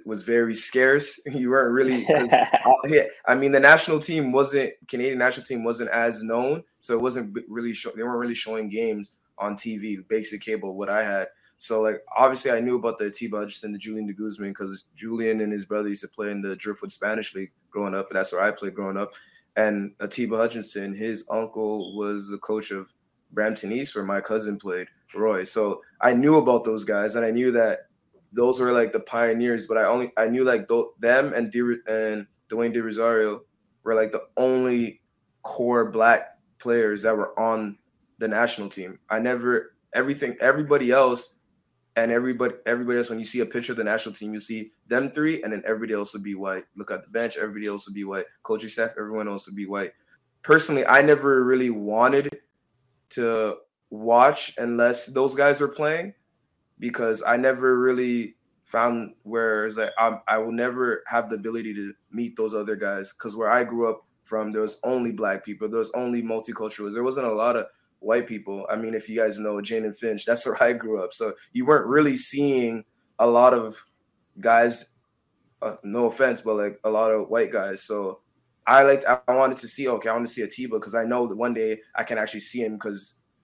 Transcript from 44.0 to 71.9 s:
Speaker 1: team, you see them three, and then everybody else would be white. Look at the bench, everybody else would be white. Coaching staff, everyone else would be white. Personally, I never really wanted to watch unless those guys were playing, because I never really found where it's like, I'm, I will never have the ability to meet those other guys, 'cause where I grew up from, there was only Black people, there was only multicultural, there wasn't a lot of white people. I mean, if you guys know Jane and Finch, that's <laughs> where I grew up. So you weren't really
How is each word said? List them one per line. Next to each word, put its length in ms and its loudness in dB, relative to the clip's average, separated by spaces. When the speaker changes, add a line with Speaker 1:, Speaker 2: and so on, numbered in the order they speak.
Speaker 1:
team, 180 -10
you 60 -8
see 340 -10
them 240 0
three, 320 -2
and 100 -6
then 120 -8
everybody 280 -4
else 200 -4
would 100 -12
be 120 -8
white. 300 -8
Look 160 -12
at 120 -8
the 60 -20
bench, 280 -4
everybody 300 -8
else 200 -8
would 80 -14
be 80 -8
white. 220 -8
Coaching 260 -6
staff, 300 -4
everyone 300 -6
else 180 -10
would 80 -14
be 100 -8
white. 280 -6
Personally, 440 4
I 160 8
never 440 6
really 240 2
wanted 680 2
to 460 -2
watch 640 4
unless 480 2
those 300 0
guys 260 4
were 80 0
playing, 440 -4
because 440 -2
I 140 2
never 420 2
really 560 0
found 500 -2
where 420 -2
it's 120 -8
like, 200 -2
I'm, 300 2
I 120 2
will 120 -4
never 560 -2
have 220 -2
the 60 -6
ability 400 -8
to 180 -10
meet 240 -8
those 180 -4
other 220 -4
guys, 380 -6
'cause 200 -12
where 160 -2
I 140 4
grew 260 -2
up 160 -6
from, 280 -4
there 120 -2
was 200 -6
only 300 -2
Black 320 -4
people, 240 -8
there 80 -4
was 160 -2
only 280 -2
multicultural, 720 -6
there 100 -4
wasn't 240 -2
a 60 0
lot 220 2
of 120 -2
white 280 0
people. 420 -10
I 60 0
mean, 180 -6
if 140 -6
you 100 -6
guys 220 0
know 220 -4
Jane 240 -4
and 120 -6
Finch, 280 -4
that's 200 2
<laughs> 0 -
where 160 0
I 120 4
grew 280 -4
up. 120 -8
So 200 -6
you 120 -2
weren't 220 6
really 300 4